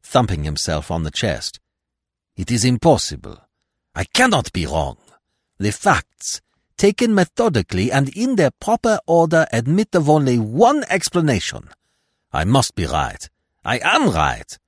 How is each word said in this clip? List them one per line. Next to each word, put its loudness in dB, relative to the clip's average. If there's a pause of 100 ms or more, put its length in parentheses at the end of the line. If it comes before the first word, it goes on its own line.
thumping -2
himself -4
on -2
the -6
chest. -6 (760)
"It -8
is 0
impossible. 0 (560)
I -6
cannot 0
be -4
wrong. -4 (580)
The -4
facts, -4 (340)
taken 2
methodically 0
and 0
in -2
their 2
proper -2
order, 4
admit 0
of 2
only 4
one 2 (120)
explanation. -2 (600)
I -2
must 2
be -2
right. -4 (420)
I -2
am 2
right. -2